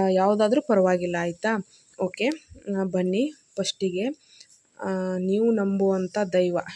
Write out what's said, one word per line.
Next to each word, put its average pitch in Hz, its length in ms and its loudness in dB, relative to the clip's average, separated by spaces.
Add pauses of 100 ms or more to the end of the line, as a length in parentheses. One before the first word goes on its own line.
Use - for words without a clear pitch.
(100)
ಯಾವುದಾದ್ರೂ 208 520 4
ಪರವಾಗಿಲ್ಲ, 180 580 2
ಆಯ್ತಾ? 190 460 -4 (340)
ಓಕೆ, 196 280 -2 (500)
ಆ, 190 60 0
ಬನ್ನಿ 185 480 0 (240)
ಫಸ್ಟಿಗೆ, 190 480 -4 (760)
ಆ, 185 380 -4
ನೀವು 202 320 0
ನಂಬುವಂಥ 196 680 0 (140)
ದೈವ 180 260 2 (160)